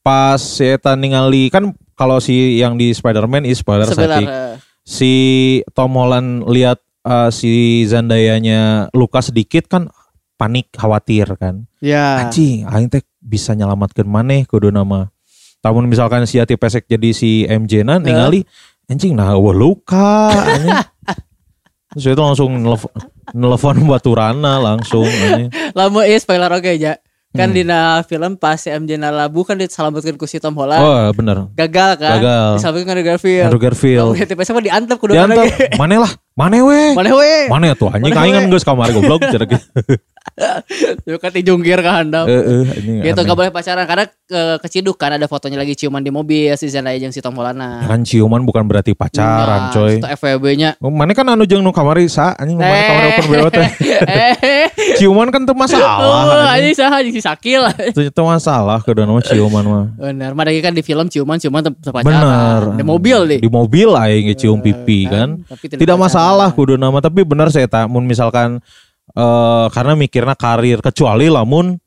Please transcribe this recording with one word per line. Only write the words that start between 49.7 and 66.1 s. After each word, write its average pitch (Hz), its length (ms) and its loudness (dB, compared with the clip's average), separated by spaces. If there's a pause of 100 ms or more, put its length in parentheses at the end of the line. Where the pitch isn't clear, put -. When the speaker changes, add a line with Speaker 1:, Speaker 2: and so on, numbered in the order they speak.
Speaker 1:
coy. 107 220 2
Speaker 2:
itu 113 120 -4
F 143 140 -8
W 135 180 -2
B-nya. 143 380 0
Speaker 1:
Oh, 135 100 -6
maneh 151 240 0
kan 262 140 0
anu 233 160 2
jeung 196 180 2
nu 190 100 2
kamari 165 360 2
sa, 160 280 0
anjing, 156 200 -6
maneh 185 280 2
kamari 214 200 2
Speaker 2:
Eh. - 100 2
Speaker 1:
open 165 140 0
B 147 100 2
O 156 140 4
teh. 170 220 2
Speaker 2:
<laughs> - 80 -10 (220)
Eh. 240 640 2 (280)
Speaker 1:
Ciuman 196 340 4
kan 262 140 -2
teu 262 100 0
masalah, 262 460 2
Speaker 2:
Oh, 277 160 2 (100)
Speaker 1:
anjing. - 240 4 (160)
Speaker 2:
anjing 302 120 2
saha 277 200 2
anjing 247 160 -2
si 226 80 -4
Sakil. 233 420 -2 (280)
Speaker 1:
Teu, 147 180 0
teu 160 160 -2
masalah 139 560 0
kudu 107 220 0
nama 107 180 2
ciuman 107 420 2
mah. 104 220 0 (120)
Speaker 2:
Bener, 135 360 -8
mah 151 120 -2 (160)
kan 170 120 -2
di 165 100 -2
film 160 240 -2
ciuman, 151 300 -4
ciuman 156 240 -2
teu, 151 160 -4
teu 143 160 -10
pacaran. 123 160 0
Speaker 1:
Bener. 123 540 4 (100)
Speaker 2:
Di 110 120 -4
mobil 175 420 2
deh. 147 120 0
Speaker 1:
Di 113 120 0
mobil 120 400 2
aing 107 380 2
ngecium 107 320 0
Speaker 2:
Eh, 107 40 -12
Speaker 1:
pipi 110 400 0
Speaker 2:
kan? 95 80 -4
Speaker 1:
kan. 110 160 -2 (200)
Speaker 2:
Tapi - 200 -20
tidak 135 120 -6
Speaker 1:
Tidak 175 160 4
Speaker 2:
pacaran. 185 140 2 (140)